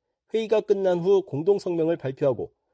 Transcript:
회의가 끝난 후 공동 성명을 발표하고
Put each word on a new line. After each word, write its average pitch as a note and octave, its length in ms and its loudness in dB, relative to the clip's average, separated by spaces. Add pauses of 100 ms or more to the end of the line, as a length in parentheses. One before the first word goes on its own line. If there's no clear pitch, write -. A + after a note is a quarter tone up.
(340)
회의가 G#3+ 280 0
끝난 F#3+ 380 0
후 F#3+ 220 2
공동 E3+ 360 0
성명을 E3+ 400 -2
발표하고 C3 520 -2 (240)